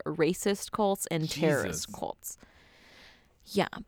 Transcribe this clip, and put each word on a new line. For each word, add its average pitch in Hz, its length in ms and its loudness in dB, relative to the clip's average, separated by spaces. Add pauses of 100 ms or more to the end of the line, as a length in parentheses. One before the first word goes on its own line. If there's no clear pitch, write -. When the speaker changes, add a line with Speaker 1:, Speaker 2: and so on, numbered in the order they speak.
Speaker 1:
racist 170 640 0
cults 196 400 0
and 160 180 0
terrorist 147 600 0
Speaker 2:
Jesus. - 60 -14
Speaker 1:
cults. - 440 -10 (1120)
Yeah, 196 200 2 (200)